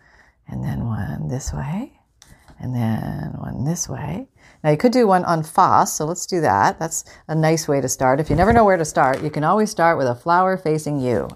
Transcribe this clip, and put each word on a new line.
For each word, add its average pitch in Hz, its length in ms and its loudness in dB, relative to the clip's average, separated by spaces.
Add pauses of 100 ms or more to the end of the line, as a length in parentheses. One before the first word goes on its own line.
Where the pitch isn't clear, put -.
(480)
and 127 160 -10
then 135 220 -6
one 147 420 -6
this 131 260 -6
way 160 460 -8 (600)
and 127 160 -8
then - 640 -4
one - 260 -8
this 170 240 -4
way. 165 380 -8 (360)
Now 156 60 2
you 151 80 4
could 247 140 4
do 240 160 4
one 185 200 2
en 165 140 0
face, 156 500 4
so - 140 -4
let's 170 220 -6
do 180 140 -2
that. 120 360 2
That's - 280 -6 (220)
a 160 60 -6
nice 160 340 2
way 143 140 2
to 127 80 -4
start. 135 300 2
If 156 100 -4
you 143 60 2
never 190 180 4
know 233 100 6
where 190 140 4
to 160 80 -2
start, 135 380 0
you 151 80 -4
can 147 120 -4
always 208 280 2
start 165 260 2
with 135 80 0
a 120 80 0
flower 180 420 2
facing 156 440 -2
you, 113 360 0